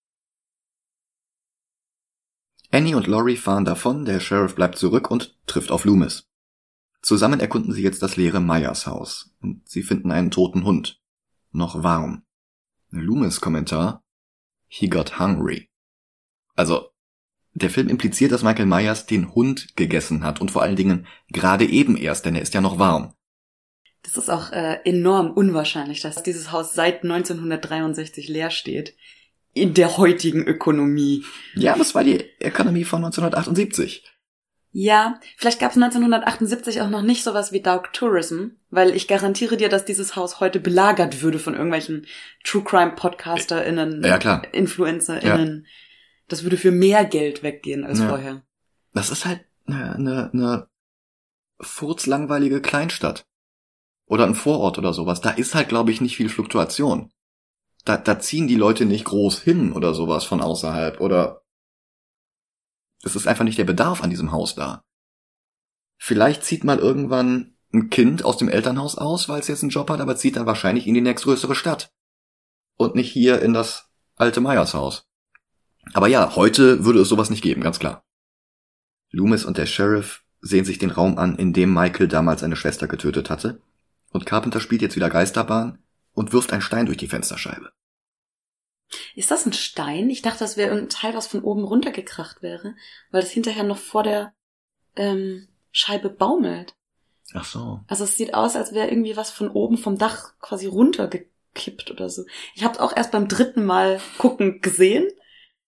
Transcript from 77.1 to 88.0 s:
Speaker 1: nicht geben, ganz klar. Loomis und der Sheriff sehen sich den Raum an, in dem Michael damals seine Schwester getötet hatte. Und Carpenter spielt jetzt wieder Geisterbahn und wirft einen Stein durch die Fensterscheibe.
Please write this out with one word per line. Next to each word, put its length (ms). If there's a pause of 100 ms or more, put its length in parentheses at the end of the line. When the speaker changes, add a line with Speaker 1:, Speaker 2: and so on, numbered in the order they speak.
Speaker 1:
nicht 120
geben, 200
ganz 180
klar. 240 (1080)
Loomis 360
und 120
der 80
Sheriff 600 (160)
sehen 240
sich 140
den 120
Raum 260
an, 200
in 160
dem 200
Michael 340
damals 340
seine 160
Schwester 300
getötet 420
hatte. 320 (500)
Und 140
Carpenter 340
spielt 220
jetzt 140
wieder 140
Geisterbahn 720 (340)
und 200
wirft 180
einen 100
Stein 240
durch 120
die 100
Fensterscheibe. 640 (1400)